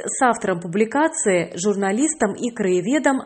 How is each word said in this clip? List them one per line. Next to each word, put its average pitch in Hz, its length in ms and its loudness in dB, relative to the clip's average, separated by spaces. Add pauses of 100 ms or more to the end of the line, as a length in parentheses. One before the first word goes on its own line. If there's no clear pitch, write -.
с - 180 -4
автором 214 380 2
публикации, 214 960 0
журналистом 196 760 0
и 240 160 -4
краеведом 233 760 2